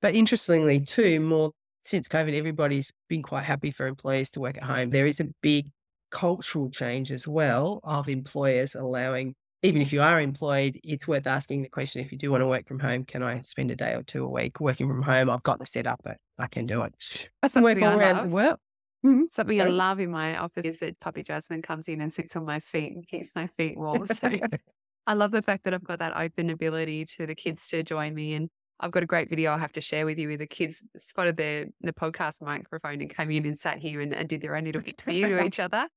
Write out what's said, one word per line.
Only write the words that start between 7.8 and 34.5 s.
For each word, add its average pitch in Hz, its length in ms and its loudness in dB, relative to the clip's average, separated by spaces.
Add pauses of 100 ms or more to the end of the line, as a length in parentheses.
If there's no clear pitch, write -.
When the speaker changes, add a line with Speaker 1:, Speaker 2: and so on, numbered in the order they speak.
Speaker 1:
of 143 240 -2
employers 135 680 0
allowing, 131 580 -4 (300)
even 165 180 6
if 139 100 2
you 143 100 4
are 160 200 6
employed, 139 600 0
it's 156 240 -6
worth 139 200 0
asking 139 360 -2
the 131 60 -10
question, 135 360 -6
if 139 60 -14
you - 60 -12
do 139 140 -2
wanna 131 160 4
work 127 200 0
from 135 120 -8
home, 127 240 -2
"Can 127 200 -8
I 123 180 -4
spend 131 300 -4
a - 40 -4
day 117 200 -2
or 120 80 -6
two 131 200 -6
a 131 60 -4
week 123 300 -4
working 135 280 0
from 135 140 -2
home? 131 280 4
I've 123 140 -2
got - 160 0
the 131 60 -10
setup, 120 380 -4
but - 140 -10 (200)
I 123 100 -4
can 117 200 -6
do 113 160 -2
it." - 100 -6 (480)
That's 269 140 4
the 254 60 8
work 233 100 8
Speaker 2:
Something 190 120 4
I - 100 8
Speaker 1:
all 208 60 4
around 190 180 6
Speaker 2:
love. 190 120 -2
Speaker 1:
the 165 60 0
world. 247 220 4 (480)
Mm-hmm. 269 240 8
Speaker 2:
Something 214 320 2
I 185 40 6
Speaker 1:
Sorry? 185 60 4
Speaker 2:
love 185 280 4
in 180 120 0
my 160 260 -2
office 170 280 -4
is 160 140 -4
that 170 200 -6
puppy 160 220 -8
Jasmine 156 400 -6
comes 160 260 -8
in 156 140 -6
and 151 100 -4
sits - 240 -8
on 165 100 -6
my 151 140 -4
feet 156 340 -6
and 170 120 -14
keeps - 300 -10
my 170 100 -4
feet 160 320 -4
warm. 156 300 -2
So 233 240 0
Speaker 1:
<laughs> - 760 -6
Speaker 2:
I 214 60 2
love 208 180 4
the 220 120 0
fact 196 220 -2
that 185 100 0
I've 180 80 -6
got 175 160 -8
that 165 180 -4
open 170 320 -2
ability 160 560 -4 (120)
to 165 100 -6
the 156 80 -8
kids - 340 -8
to 165 140 -2
join 156 320 -4
me. 151 180 -4
And 156 160 -2 (300)
I've 180 100 -4
got 175 140 2
a - 20 -2
great 165 240 0
video 160 220 2
I'll 151 80 0
have 151 140 -4
to 156 80 -6
share 151 240 -2
with 156 120 -2
you 156 120 -4
where 151 80 -6
the 151 100 -8
kids 165 360 -4 (140)
spotted 175 400 -2
the, 151 300 -2 (140)
the 165 120 -4
podcast 160 480 -4
microphone 147 600 -8
and 147 140 -10
came 156 140 -4
in 151 160 0
and 147 120 -2
sat 156 200 -4
here 147 240 -8
and, 143 120 -4
and 160 140 -4
did 156 140 -4
their 151 140 -6